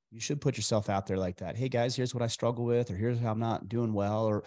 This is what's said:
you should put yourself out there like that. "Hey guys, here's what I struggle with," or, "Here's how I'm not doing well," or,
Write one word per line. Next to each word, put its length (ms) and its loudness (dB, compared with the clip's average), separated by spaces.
you 100 -14
should 200 -4
put 160 2
yourself 340 0
out 160 0
there 100 -2
like 220 -2
that. 180 -6
"Hey 120 -2
guys, 280 0
here's 180 -2
what 80 0
I 40 0
struggle 380 0
with," 260 2
or, 60 -4
"Here's 220 0
how 120 0
I'm 80 0
not 300 0
doing 240 0
well," 320 2
or, 220 2